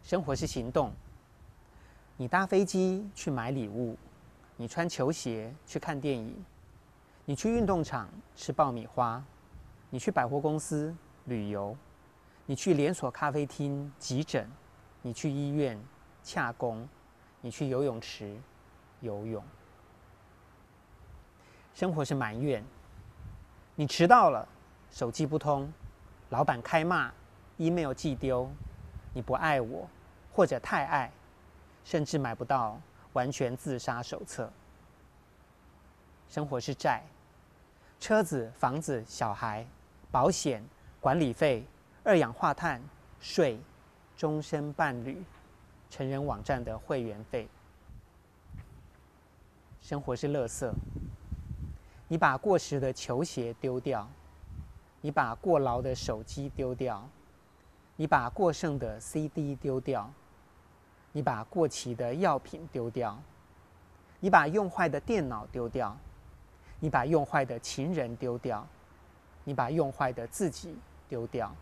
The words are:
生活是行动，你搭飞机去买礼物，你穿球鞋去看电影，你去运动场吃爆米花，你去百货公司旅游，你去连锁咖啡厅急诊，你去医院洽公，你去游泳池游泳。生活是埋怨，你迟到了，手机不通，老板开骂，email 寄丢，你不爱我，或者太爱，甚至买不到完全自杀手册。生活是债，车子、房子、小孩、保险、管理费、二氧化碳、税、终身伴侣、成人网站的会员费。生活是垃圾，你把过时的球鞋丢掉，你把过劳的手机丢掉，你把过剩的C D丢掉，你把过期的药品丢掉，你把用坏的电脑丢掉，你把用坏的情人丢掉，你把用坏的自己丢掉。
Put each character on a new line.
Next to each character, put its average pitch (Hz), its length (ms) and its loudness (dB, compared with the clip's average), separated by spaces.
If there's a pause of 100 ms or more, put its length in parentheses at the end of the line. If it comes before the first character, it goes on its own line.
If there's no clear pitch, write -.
生 180 180 0
活 139 140 0
是 151 140 -2
行 123 240 -4
动， 131 200 2 (1200)
你 127 100 -4
搭 185 180 4
飞 190 200 6
机 185 500 2
去 - 160 -4
买 123 220 -2
礼 123 160 -2
物， 113 280 -2 (600)
你 120 100 -8
穿 170 220 -2
球 147 240 0
鞋 117 420 -6 (100)
去 - 140 -8
看 151 220 -4
电 139 180 0
影， 127 260 -8 (800)
你 143 120 -2
去 - 120 0
运 233 160 4
动 180 200 2
场 113 240 -6 (260)
吃 - 180 -8
爆 139 200 4
米 113 120 -6
花， 120 400 0 (680)
你 131 60 -6
去 127 140 0
百 127 160 2
货 139 140 0
公 151 180 2
司 151 340 -2 (340)
旅 107 240 -2
游， 101 260 -2 (680)
你 135 100 -2
去 185 160 2
连 147 200 4
锁 143 180 -2
咖 147 200 -2
啡 147 140 0
厅 143 540 -4
急 135 260 -2
诊， 113 260 -2 (520)
你 123 100 -6
去 151 180 -2
医 143 200 -2
院 139 280 0 (440)
洽 131 320 -2
公， 120 340 -4 (540)
你 120 80 -6
去 143 180 -4
游 127 140 0
泳 117 180 0
池 104 340 -10 (680)
游 107 260 -6
泳。 110 180 -6 (2250)
生 185 200 0
活 151 80 0
是 143 120 -2
埋 120 180 -2
怨， 120 320 0 (1120)
你 151 100 0
迟 - 220 4
到 185 220 12
了， 120 180 -2 (420)
手 120 200 -2
机 151 160 0
不 151 120 0
通， 143 320 0 (600)
老 127 120 2
板 135 200 4
开 160 200 4
骂， 160 300 2 (460)
email 165 340 2
寄 139 220 -2
丢， 127 360 0 (640)
你 127 80 -6
不 120 140 0
爱 147 260 4
我， 127 260 -4 (460)
或 185 140 8
者 131 140 0
太 156 260 0
爱， 139 260 0 (720)
甚 160 180 2
至 147 140 -2
买 131 180 0
不 117 80 -6
到 120 380 0 (320)
完 131 180 2
全 135 240 0
自 131 240 -4
杀 120 240 -2
手 - 220 -8
册。 117 260 -8 (1800)
生 151 220 -4
活 135 100 -2
是 131 160 -4
债， 127 300 0 (960)
车 214 220 4
子、 131 360 -2
房 135 220 2
子、 127 260 -2
小 107 280 -2
孩、 110 300 -4 (460)
保 135 200 6
险、 120 340 -2 (360)
管 135 200 4
理 131 120 4
费、 127 320 2 (380)
二 196 160 8
氧 120 140 4
化 151 200 2
碳、 139 300 -2 (380)
税、 127 400 2 (560)
终 151 260 -2
身 147 300 -4
伴 131 320 0
侣、 139 180 -8 (640)
成 135 200 -4
人 139 180 -2
网 107 160 -4
站 127 200 0
的 113 140 -6
会 135 240 -2
员 110 260 -6
费。 113 220 -4 (2250)
生 143 220 -8
活 127 140 -2
是 147 120 -2
垃 143 180 0
圾， 117 260 -4 (1400)
你 165 100 0
把 143 180 6
过 190 220 4
时 143 220 0
的 131 120 0
球 131 300 -2
鞋 117 380 -4
丢 127 180 -2
掉， 120 300 -2 (920)
你 147 100 -4
把 127 260 2
过 170 220 6
劳 127 220 4
的 127 140 -2
手 113 280 -4
机 139 280 -8
丢 127 240 -2
掉， 123 340 -4 (880)
你 156 100 -2
把 131 220 4
过 175 240 4
剩 143 260 -2
的 110 200 -4
C 156 300 -4
D 143 260 -2
丢 131 260 -2
掉， 123 300 -2 (1040)
你 147 100 -4
把 117 220 -2
过 165 240 4
期 123 260 -4
的 120 200 -2
药 160 240 4
品 160 340 -10
丢 120 180 -4
掉， 110 260 -2 (1040)
你 185 100 0
把 156 200 8
用 196 200 2
坏 170 200 2
的 143 100 0
电 185 300 0
脑 117 180 -6
丢 120 220 -4
掉， 113 280 -2 (840)
你 156 100 0
把 127 160 2
用 151 180 4
坏 139 200 2
的 123 160 -6
情 156 340 -4
人 120 220 -2
丢 120 220 -2
掉， 117 280 -4 (760)
你 143 100 -6
把 123 160 0
用 147 220 2
坏 131 200 0
的 117 140 -6
自 170 240 0
己 165 260 -12 (320)
丢 117 180 -4
掉。 110 360 -4